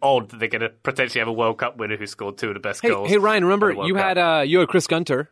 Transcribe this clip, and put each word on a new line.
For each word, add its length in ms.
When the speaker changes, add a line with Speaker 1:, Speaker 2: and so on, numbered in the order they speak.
Speaker 1:
odd 280
that 100
they're 100
gonna 200
potentially 500
have 100
a 40
World 260
Cup 180
winner 180
who 120
scored 300
two 120
of 60
the 40
best 220
Speaker 2:
Hey, 80
Speaker 1:
goals 200
Speaker 2:
hey, 100
Ryan, 260
remember 240
Speaker 1:
in 60
the 40
World 80
Speaker 2:
you 80
Speaker 1:
Cup. 80
Speaker 2:
had, 140
uh, 280
you 140
had 80
Chris 200
Gunter, 440